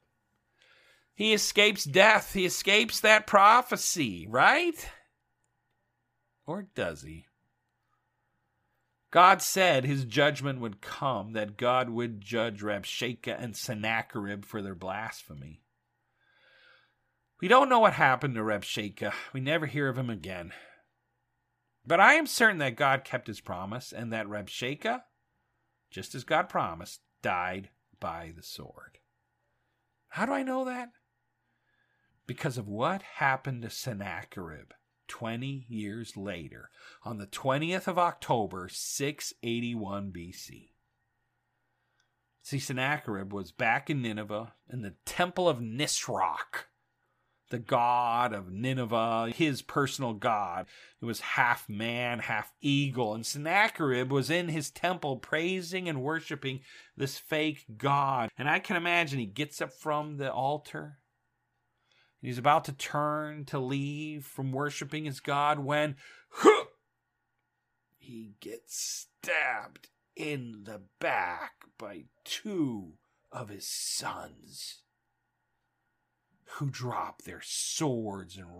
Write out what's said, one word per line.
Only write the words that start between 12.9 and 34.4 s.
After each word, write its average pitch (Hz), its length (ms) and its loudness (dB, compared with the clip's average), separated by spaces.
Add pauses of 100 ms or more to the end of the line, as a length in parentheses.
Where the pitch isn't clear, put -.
and 117 200 -8
Sennacherib 107 880 -4
for 110 160 -8
their 98 140 -8
blasphemy. 87 840 -10 (1800)
We 180 80 0
don't 262 180 10
know 247 120 8
what 202 140 8
happened 131 420 4
to 113 60 -2
Rabshakeh. 104 720 -2 (220)
We 131 80 -6
never 151 240 0
hear 139 240 0
of 123 80 -2
him 127 120 -2
again. 92 440 -8 (1300)
But 160 140 4
I 226 140 12
am 311 140 4
certain 214 320 4
that 131 180 0
God 135 260 4
kept - 240 -6
his 107 140 -10
promise 101 500 -8
and 113 220 -8
that 110 140 -2
Rabshakeh, 123 760 -6 (880)
just - 260 -12
as 131 80 -10
God 165 240 2
promised, 90 540 -4 (200)
died 92 480 -2 (300)
by 85 340 -8
the 85 100 -20
sword. - 560 -18 (1120)
How 185 160 -2
do 262 60 -2
I 277 120 0
know 262 200 -2
that? 247 280 -8 (1400)
Because 127 320 -6
of 104 80 -8
what 135 340 -2
happened 135 600 -2
to 113 80 -10
Sennacherib 95 1000 -10 (340)